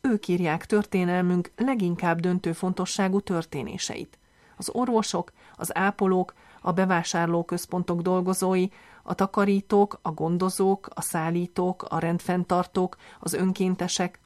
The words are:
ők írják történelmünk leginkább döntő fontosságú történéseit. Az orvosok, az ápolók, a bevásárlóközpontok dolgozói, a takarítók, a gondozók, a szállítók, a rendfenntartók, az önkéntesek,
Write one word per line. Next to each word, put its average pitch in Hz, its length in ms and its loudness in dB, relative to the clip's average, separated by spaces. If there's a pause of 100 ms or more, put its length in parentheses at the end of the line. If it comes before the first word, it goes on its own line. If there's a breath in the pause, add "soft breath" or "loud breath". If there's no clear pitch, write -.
ők 220 260 0
írják 175 380 0
történelmünk 180 920 0
leginkább 180 640 0
döntő 180 320 0
fontosságú 185 680 0
történéseit. 165 960 -6 (400 soft breath)
Az - 120 -8
orvosok, 220 640 0 (240 loud breath)
az - 220 -6
ápolók, 185 560 2 (280 loud breath)
a 185 100 0
bevásárlóközpontok 175 1300 0
dolgozói, 185 680 2 (360 loud breath)
a - 100 -6
takarítók, 202 880 2
a 165 100 -4
gondozók, 185 840 0
a - 80 -8
szállítók, 175 880 -2
a 165 100 -2
rendfenntartók, 180 1000 0 (220 loud breath)
az 175 140 -6
önkéntesek, 185 920 -2